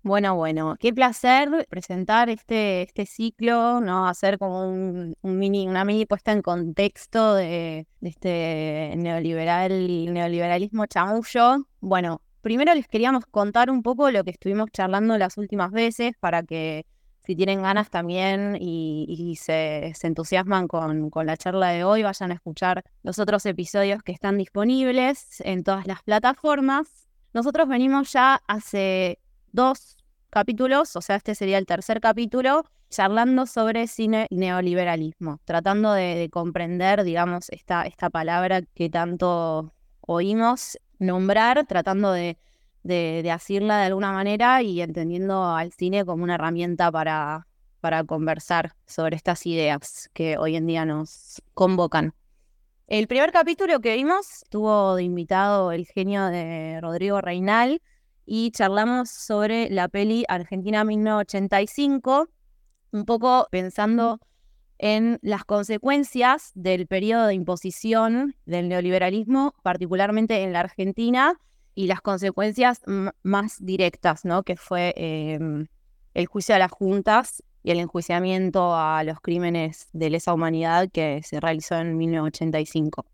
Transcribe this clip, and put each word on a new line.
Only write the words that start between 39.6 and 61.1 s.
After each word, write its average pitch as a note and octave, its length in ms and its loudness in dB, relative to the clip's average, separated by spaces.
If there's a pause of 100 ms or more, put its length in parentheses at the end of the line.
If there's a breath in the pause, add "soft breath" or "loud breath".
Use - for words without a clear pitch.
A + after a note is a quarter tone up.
oímos G#3+ 760 0 (200)
nombrar, G3+ 680 4
tratando G3 460 0
de, F3 260 -2 (440)
de, E3+ 400 -2
de E3+ 80 -2
asirla G3+ 500 0
de G3 40 4
alguna G3 280 0
manera G#3+ 500 4
y F3+ 180 -2
entendiendo F3 640 -2
al E3+ 260 -2
cine F#3 360 0
como F3 180 -2
una F3 120 0
herramienta E3+ 540 0
para, D#3 560 -4 (340)
para D#3+ 240 0
conversar D#3+ 680 -2 (140)
sobre D#3+ 300 -4
estas F3 280 -4
ideas D#3 720 -2
que D#3+ 240 -2
hoy D#3+ 180 0
en E3 100 -2
día E3 200 0
nos - 560 -8 (100)
convocan. F3 640 2 (720)
El G#3+ 200 0
primer C#4 260 2
capítulo E4 480 2
que A3 160 0
vimos E4+ 520 -2
tuvo G#3 460 2
de F3+ 80 0
invitado F#3 720 2
el E3+ 120 -4
genio G3 400 -2
de D#3+ 560 -4
Rodrigo F3+ 400 -2
Reinal G#3 640 0 (420)
y A3+ 280 -2
charlamos A3+ 580 0
sobre G#3+ 580 -2
la F3+ 200 0
peli G#3+ 400 0
Argentina F#3+ 560 -2
mil G#3+ 180 0
novecientos G#3 540 0